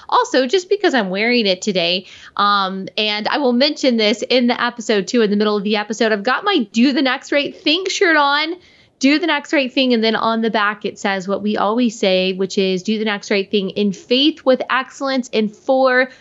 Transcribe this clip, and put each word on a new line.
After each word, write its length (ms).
Also, 400
just 200
because 240
I'm 180
wearing 360
it 160
today, 440
um, 520
and 300
I 100
will 140
mention 440
this 320
in 200
the 120
episode, 460
too, 160
in 80
the 60
middle 200
of 60
the 140
episode, 340
I've 140
got 180
my 300
Do 200
the 100
Next 280
Right 260
Thing 320
shirt 280
on. 400
Do 200
the 80
next 280
right 180
thing. 220
And 100
then 100
on 280
the 80
back, 340
it 140
says 280
what 140
we 160
always 420
say, 360
which 240
is 240
do 160
the 80
next 240
right 200
thing 200
in 240
faith 500
with 240
excellence 640
and 180
for 600